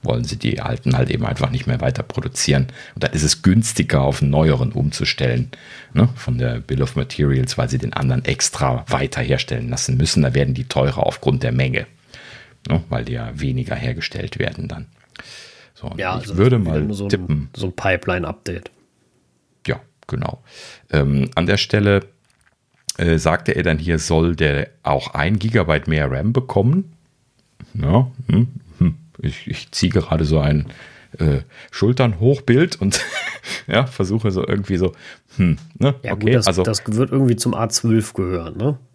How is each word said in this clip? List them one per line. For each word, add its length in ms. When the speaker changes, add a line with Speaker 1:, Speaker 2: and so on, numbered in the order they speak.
Speaker 1:
wollen 220
sie 140
die 240
alten 340
halt 140
eben 160
einfach 240
nicht 160
mehr 160
weiter 200
produzieren. 680
Und 100
dann 80
ist 100
es 200
günstiger, 580
auf 220
einen 80
neueren 420
umzustellen, 800
ne, 220
von 240
der 220
Bill 220
of 140
Materials, 640
weil 100
sie 80
den 160
anderen 320
extra 640
weiter 320
herstellen 480
lassen 300
müssen. 240
Da 100
werden 220
die 100
teurer 420
aufgrund 360
der 100
Menge, 340
ne, 220
weil 160
die 80
ja 260
weniger 360
hergestellt 640
werden 300
dann. 180
So, 140
und 100
Speaker 2:
Ja, 180
Speaker 1:
ich 60
Speaker 2:
also 160
Speaker 1:
würde 220
Speaker 2:
wieder 100
Speaker 1:
mal 100
Speaker 2:
nur 160
so 80
ein, 60
Speaker 1:
tippen. 440
Speaker 2:
so 120
ein 80
Pipeline-Update. 960
Speaker 1:
Ja, 140
genau. 360
Ähm, 440
an 100
der 140
Stelle, 480
äh, 220
sagte 340
er 120
dann 140
hier, 200
soll 360
der 340
auch 300
ein 260
Gigabyte 500
mehr 220
ram 220
bekommen? 600
Ja, 360
hm, 200
hm. 160
Ich, 240
ich 240
ziehe 220
gerade 320
so 160
ein, 260
äh, 220
Schultern 500
hoch 200
Bild 400
und 240
<laughs> 300
ja, 200
versuche 440
so 160
irgendwie 320
so, 140
hm, 220
ne? 240
Speaker 2:
Ja, 120
Speaker 1:
Okay, 120
Speaker 2:
gut, 100
das, 100
Speaker 1:
also 160
Speaker 2:
das 240
wird 260
irgendwie 240
zum 180
A 140
zwölf 460
gehören, 420
ne? 220